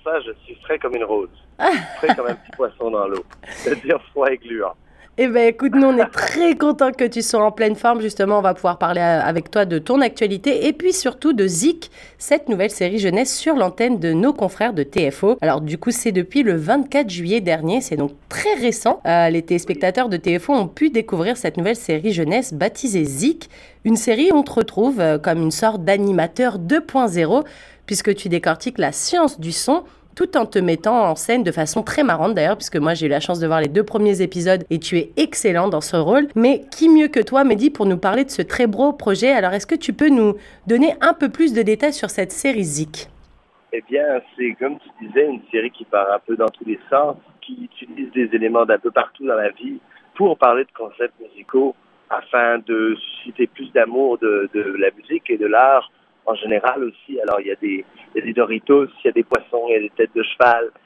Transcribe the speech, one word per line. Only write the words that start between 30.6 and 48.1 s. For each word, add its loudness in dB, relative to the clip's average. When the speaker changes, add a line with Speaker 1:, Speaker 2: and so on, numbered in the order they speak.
Speaker 2:
en -4
scène 0
de 0
façon -2
très 0
marrante 0
d'ailleurs, 0
puisque -8
moi 0
j'ai -2
eu 0
la 0
chance -4
de -2
voir 2
les 0
deux 0
premiers 0
épisodes 0
et -2
tu -2
es -2
excellent 0
dans -2
ce -4
rôle. 2
Mais 4
qui 2
mieux 8
que 0
toi, 2
Mehdi, 2
pour 0
nous 2
parler 0
de -6
ce -4
très 0
beau 2
projet ? 0
Alors 2
est-ce -4
que -2
tu -4
peux 4
nous 4
donner 4
un 4
peu -2
plus 2
de 2
détails 0
sur -6
cette -4
série -2
Zik ? -8
Speaker 1:
Eh -6
bien, 0
c'est -4
comme -4
tu -20
disais, 2
une -4
série -2
qui -18
part 0
un 0
peu -6
dans 0
tous -10
les -6
sens, 0
qui -16
utilise -14